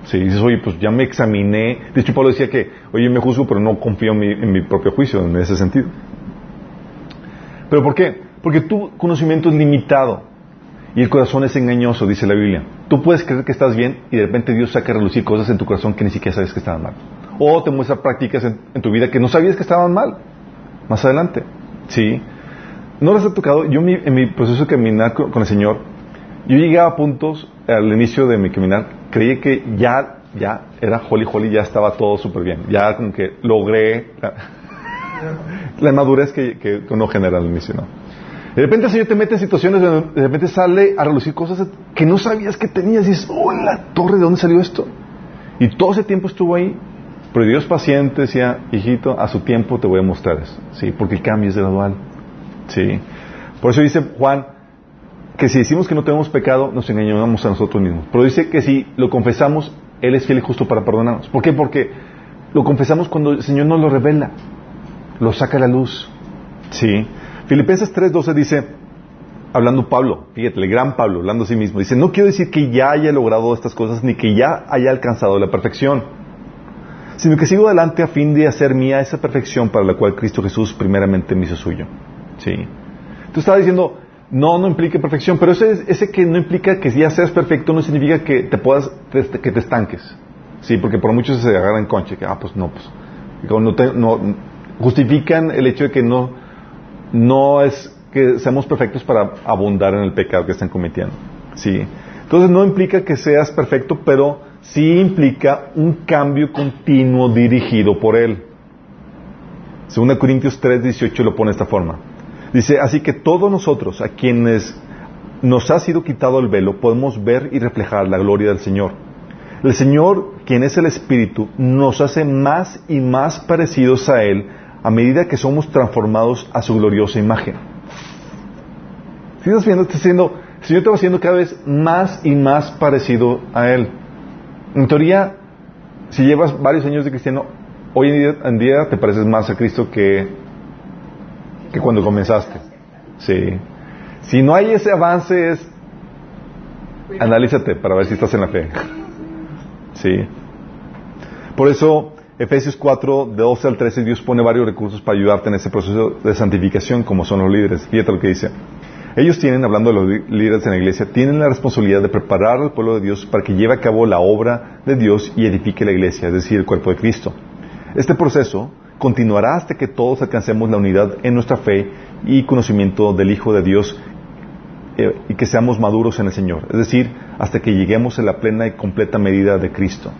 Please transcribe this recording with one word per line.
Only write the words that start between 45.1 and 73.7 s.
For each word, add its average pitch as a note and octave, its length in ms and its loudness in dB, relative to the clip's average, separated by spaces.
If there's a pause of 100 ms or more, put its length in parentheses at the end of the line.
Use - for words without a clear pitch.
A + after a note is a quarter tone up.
Y A#2 180 4
todo F#3+ 140 4
ese G3+ 120 0
tiempo F#3+ 240 -2
estuvo F3 280 0
ahí, F3+ 200 -2 (560)
pero A#2 140 4
Dios C#3 200 2
paciente C#3 580 0
decía, B2 380 -2 (100)
"Hijito, A#2+ 480 -2
a G#2+ 80 0
su G#2 140 -4
tiempo A#2 380 0
te A2+ 80 0
voy F#2 120 2
a F#2+ 40 2
mostrar F2+ 360 -2
eso", - 180 -12 (160)
¿sí? G#2 180 -6
Porque G#2 240 -2
el F2 60 -4
cambio G#2+ 300 0
es F#2+ 40 -4
gradual, G2 380 0 (760)
¿sí? G2 320 -2 (600)
Por B2 100 2
eso D3 100 4
dice D3 200 4 (160)
Juan C3+ 300 0 (920)
que C3+ 100 2
si C3 120 2
decimos D#3+ 280 0
que D#3+ 80 0
no D3 80 0
tenemos D3+ 240 0
pecado, C3+ 460 0
nos A#2+ 160 -6
engañamos G#2+ 560 0
a A2 40 2
nosotros G2+ 320 0
mismos. E2+ 300 -2
Pero A#2+ 140 4
dice C3+ 240 2
que D3+ 120 2
si C3+ 260 0 (100)
lo B2+ 120 2
confesamos, C#3+ 640 0 (280)
Él B2+ 140 2
es C3 100 0
fiel C3 140 2
y - 20 -2
justo B2 260 -4
para A2 160 0
perdonarnos. A2+ 460 -2
¿Por C3+ 140 0
qué? D#3+ 100 4
Porque C3 380 0 (600)
lo C#3+ 120 4
confesamos C#3+ 420 2
cuando D3+ 240 0
el - 120 -2
Señor C#3+ 240 0
nos D#3+ 120 4
lo D#3 100 4
revela, C#3 420 2 (880)
lo A2+ 120 2
saca C#3 260 -2
a C3 40 4
la B2+ 60 4
luz, B2+ 420 -2 (640)
¿sí? A2 360 0 (400)
Filipenses F#3 440 2
tres F#3 200 2
doce D#3+ 240 0
dice, D3 280 0 (920)
hablando B2 360 2
Pablo, B2+ 360 0 (100)
fíjate, A2+ 260 -4
el F#2+ 80 0
gran B2 260 0
Pablo, G2+ 240 0
hablando G#2 260 -2
a - 20 -12
sí A2+ 80 -2
mismo, G#2 240 -2
dice, G2 160 -2
"No F3 160 4
quiero G3+ 160 4
decir G3 240 0
que D3 180 0
ya C3 220 2
haya D3+ 200 2
logrado A2+ 440 2
estas A2 180 -8